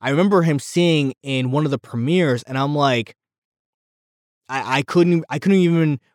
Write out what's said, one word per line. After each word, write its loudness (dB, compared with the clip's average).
I -4
remember 2
him 0
seeing 0
in -4
one 0
of -2
the -2
premieres, -2
and -8
I'm -2
like, -2
I, -2
I 0
couldn't, 2
I -6
couldn't 2
even 2